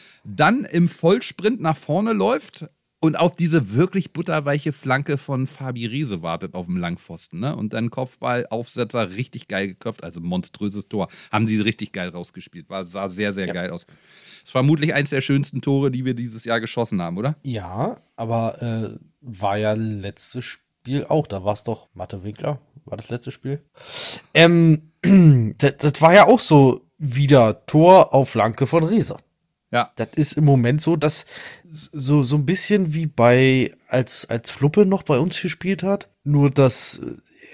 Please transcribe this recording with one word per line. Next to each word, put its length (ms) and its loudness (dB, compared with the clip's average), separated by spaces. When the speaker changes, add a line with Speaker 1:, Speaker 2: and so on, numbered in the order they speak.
Speaker 1:
dann 420 2
im 240 0
Vollsprint 720 -2
nach 160 -2
vorne 360 -2
läuft 520 -4
und 160 2
auf 160 0
diese 380 0
wirklich 400 -2
butterweiche 600 -4
Flanke 440 -4
von 300 -6
Fabi 400 -8
Rehse 340 -6
wartet 320 -6
auf 140 -10
dem 100 -4
Langpfosten, 640 -8
ne? 160 -4
Und 180 -8
dann 160 -4
Kopfball, 640 -6
Aufsetzer, 640 -6
richtig 320 -10
geil 220 -4
geköpft, 340 -12
also 180 -14
monströses 680 -6
Tor. 200 -6
Haben 160 0
sie 140 0
richtig 320 -6
geil 160 -8
rausgespielt, 600 -18
war, 140 -10
sah 240 -8
sehr, 260 -4
sehr 140 -6
Speaker 2:
Ja. 60 -6
Speaker 1:
geil 180 -8
aus. 160 -14
Ist 80 -20
vermutlich 420 0
eins 160 -2
der 120 -2
schönsten 400 -2
Tore, 280 0
die 160 -6
wir 80 -2
dieses 320 -10
Jahr 140 -2
geschossen 420 -4
haben, 160 -8
oder? 240 -4
Speaker 2:
Ja, 540 -8
aber, 460 -4
äh, 360 -6
war 360 -6
ja 160 0
letztes 720 -8
Spiel 600 -10
auch, 200 0
da 180 -10
war's 200 -4
doch 320 -8
Mathe 280 -12
Winkler, 360 -8
war 120 -12
das 120 -16
letzte 220 -10
Spiel? 320 -10
Ähm, 560 6
<clears throat> 560 6
das, 220 2
das 240 0
war 100 8
ja 140 10
auch 120 8
so 460 4
wieder 680 4
Tor 480 6
auf 160 2
Flanke 380 0
von 160 2
Rehse. 340 0
Speaker 1:
Ja. 220 0
Speaker 2:
Das 200 -6
ist 180 2
im 100 0
Moment 380 4
so, 160 0
dass 260 -2
so, 520 -2
so 120 0
ein 100 0
bisschen 480 0
wie 120 -4
bei, 680 4
als, 420 -4
als 220 -8
Fluppe 340 2
noch 180 0
bei 140 0
uns 240 -2
gespielt 400 -6
hat, 280 -4
nur 240 4
dass, 480 2
äh, 160 -12